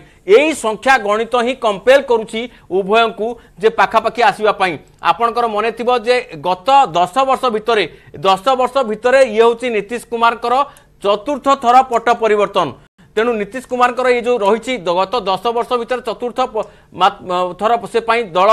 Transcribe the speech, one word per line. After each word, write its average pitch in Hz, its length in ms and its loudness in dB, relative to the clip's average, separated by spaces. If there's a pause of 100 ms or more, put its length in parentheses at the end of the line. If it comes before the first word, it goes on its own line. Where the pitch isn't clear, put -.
(260)
ଏଇ 262 280 6
ସଂଖ୍ୟା 226 440 0
ଗଣିତ 214 380 -2
ହିଁ 240 200 0
କମ୍ପେଲ୍ 240 480 2
କରୁଛି 220 360 -2 (300)
ଉଭୟଙ୍କୁ 208 580 0 (300)
ଯେ 196 100 0
ପାଖାପାଖି 220 540 0
ଆସିବା 208 300 2
ପାଇଁ। 185 220 -2 (280)
ଆପଣଙ୍କର 233 460 -2
ମନେ 214 240 -2
ଥିବ 240 260 -2
ଯେ 240 180 0 (200)
ଗତ 180 320 -4 (280)
ଦଶ 240 220 0
ବର୍ଷ 262 320 0
ଭିତରେ, 214 340 -2 (320)
ଦଶ 185 280 0 (160)
ବର୍ଷ 247 140 -2 (100)
ଭିତରେ 240 400 2
ଇଏ 220 180 2
ହଉଛି 233 280 2
ନୀତିଶ 220 400 -6
କୁମାରଙ୍କର 233 440 0 (480)
ଚତୁର୍ଥ 208 440 -2 (160)
ଥର 240 200 4
ପଟ 233 240 -2 (160)
ପରିବର୍ତ୍ତନ। 202 640 -2 (300)
ତେଣୁ 233 160 0
ନୀତିଶ 214 340 -8
କୁମାରଙ୍କର 247 420 -2
ଏଇ 247 140 2
ଯୋଉ 247 160 0
ରହିଛି, 214 400 0
ଦ-, 175 160 -4
ଗତ 185 260 -2
ଦଶ 190 260 -4
ବର୍ଷ 233 260 -4
ଭିତରେ 240 300 -4
ଚତୁର୍ଥ 247 380 -8
ପ-, 220 260 -4 (280)
ମା-, 185 280 0
ମ-, 180 320 -4
ଥର 208 180 0 (140)
ସେ 226 140 -2
ପାଇଁ 226 200 -2 (100)
ଦଳ 180 220 4